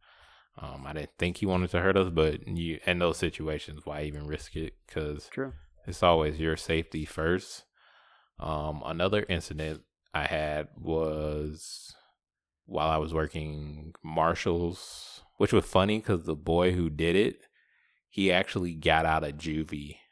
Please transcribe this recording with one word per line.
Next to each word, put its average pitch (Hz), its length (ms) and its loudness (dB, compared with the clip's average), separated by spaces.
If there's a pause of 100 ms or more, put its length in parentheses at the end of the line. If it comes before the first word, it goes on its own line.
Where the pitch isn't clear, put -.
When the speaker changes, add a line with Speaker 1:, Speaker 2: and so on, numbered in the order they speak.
(580)
Speaker 1:
Um, 139 300 -12
I 147 60 -10
didn't 76 260 -8
think 87 200 0
he 104 80 0
wanted 90 240 4
to 87 100 2
hurt 95 160 6
us, 92 140 4
but 78 360 2
you, 82 400 -4
in 90 140 2
those 82 160 4
situations, 78 680 -4
why 76 180 -6
even 73 260 -6
risk - 260 -8
it? 80 200 -6 (120)
'Cause 76 460 -6
Speaker 2:
True. 131 200 -6 (340)
Speaker 1:
it's - 160 -2
always 78 360 6
your 80 180 0
safety 80 480 -2
first. 85 600 -2 (760)
Um, 78 460 -4
another 95 440 2
incident 78 540 -4 (320)
I 73 120 0
had 76 500 -2
was 78 1160 -4 (760)
while 78 220 0
I 80 100 2
was 80 140 -2
working 76 840 -6 (100)
Marshalls, 85 1200 0 (160)
which 101 140 4
was 113 120 6
funny 104 360 4
'cause 85 240 0
the 80 120 -2
boy 85 360 2
who 87 180 0
did 82 260 2
it, 107 240 4 (720)
he 95 200 2
actually 90 440 0
got 80 320 4
out 78 180 2
of 73 140 -6
juvie 76 580 -6 (160)